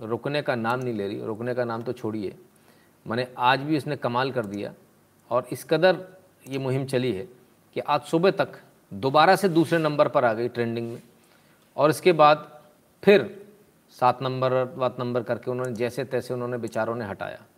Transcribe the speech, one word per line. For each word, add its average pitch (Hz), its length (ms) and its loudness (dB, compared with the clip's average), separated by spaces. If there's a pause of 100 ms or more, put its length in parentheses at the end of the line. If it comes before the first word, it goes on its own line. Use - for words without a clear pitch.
रुकने 120 400 -4
का 143 120 -2
नाम 117 260 -2
नहीं 123 140 -4
ले 101 140 -4
रही। 113 120 -8
रुकने 117 340 -6
का 120 100 -2
नाम 117 180 -6
तो 120 100 -6
छोड़िए, 107 420 -8 (720)
माने 120 200 -2 (120)
आज 127 220 2
भी 151 160 -2
उसने 143 200 -4
कमाल 127 360 -2
कर 120 140 -2
दिया 101 280 -8 (560)
और 123 220 -2
इस 131 120 -8
कदर 175 420 2 (420)
ये 135 100 -6
मुहिम 135 280 -2
चली 127 260 0
है 95 160 -8 (460)
कि 123 60 -6
आज 147 220 -2
सुबह 170 280 2
तक 151 220 0 (400)
दोबारा 147 440 4
से 196 120 2
दूसरे 165 300 4
नंबर 147 300 2
पर 139 160 2
आ 117 80 4
गई 120 160 -2
ट्रेंडिंग 117 440 -4
में, 120 100 -14 (760)
और 143 140 4
इसके 180 220 4
बाद 151 500 4 (420)
फिर 165 420 4 (440)
सात 123 320 2
नंबर, 127 540 0
वात 127 240 -2
नंबर 123 220 -2
करके 113 280 -6
उन्होंने 127 220 -4
जैसे 120 320 -4
तैसे 123 300 -6
उन्होंने 123 240 -6
बेचारों 113 360 -4
ने 120 100 -6
हटाया। - 380 -10 (160)